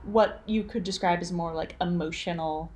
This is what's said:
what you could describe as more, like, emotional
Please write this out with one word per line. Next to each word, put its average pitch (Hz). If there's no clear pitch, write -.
what 208
you 214
could 208
describe 180
as 175
more, 170
like, 160
emotional 165